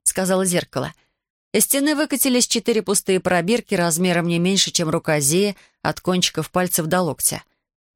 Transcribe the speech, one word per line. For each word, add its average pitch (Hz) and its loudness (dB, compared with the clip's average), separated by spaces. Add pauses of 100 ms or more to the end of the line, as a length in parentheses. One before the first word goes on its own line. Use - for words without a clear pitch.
сказала 190 0
зеркало. 156 -2 (600)
Из 220 4
стены 277 0
выкатились 269 0
четыре 220 0
пустые 190 0
пробирки 185 0
размером 175 0
не 170 0
меньше, 185 0
чем 165 -2
рука 156 0
Зии, 185 0 (260)
от - -4
кончиков 175 -2
пальцев 180 -2
до 180 2
локтя. - -4 (500)